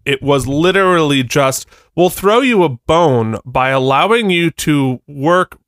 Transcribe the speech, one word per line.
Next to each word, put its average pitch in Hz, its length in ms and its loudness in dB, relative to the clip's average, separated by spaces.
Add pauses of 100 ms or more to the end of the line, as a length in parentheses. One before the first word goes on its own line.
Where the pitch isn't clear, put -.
It 139 180 -4
was 139 240 0
literally 165 760 0
just, 131 440 -2 (280)
"We'll 175 140 2
throw 208 320 0
you 233 220 2
a 156 60 2
bone 127 760 0
by 127 240 -2
allowing 151 600 0
you 170 200 0
to 139 560 -2
work, 160 600 -2